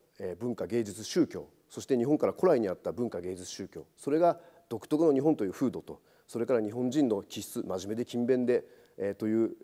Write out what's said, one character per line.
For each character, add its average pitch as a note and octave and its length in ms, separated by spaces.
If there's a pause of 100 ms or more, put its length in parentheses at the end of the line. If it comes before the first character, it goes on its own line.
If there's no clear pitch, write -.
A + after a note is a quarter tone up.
(200)
え F#2 140
ー、 - 20
文 A#2 200
化、 F#2 120
芸 A#2 160
術、 G#2 200
宗 D#3 220
教、 E2 220 (220)
そ - 120
し - 60
て C3+ 100
日 A#2+ 80
本 D3 120
か - 100
ら - 60
古 - 140
来 D3+ 120
に G#2 100
あ F2+ 40
っ - 20
た - 160
文 A2+ 180
化、 F2+ 100
芸 F2+ 160
術、 F2+ 140
宗 G2 180
教、 E2 180 (120)
そ - 140
れ D3+ 80
が E3+ 200 (300)
独 A2+ 160
特 D3+ 180
の D#3+ 80
日 C3+ 100
本 D#3 140
と - 80
い G2 40
う F#2 40
風 A#2+ 200
土 E2+ 100
と、 D2+ 200 (260)
そ - 100
れ A#2 80
か B2+ 80
ら A#2 80
日 G#2 100
本 B2 200
人 C#3 180
の G2 140
気 - 180
質、 - 220
真 F#2 140
面 F#2 120
目 G#2+ 60
で A#2+ 100
勤 A#2+ 200
勉 B2 200
で、 A#2+ 180 (340)
え G2+ 140
ー、 - 20
と A2 140
い A2 180
う、 - 60 (120)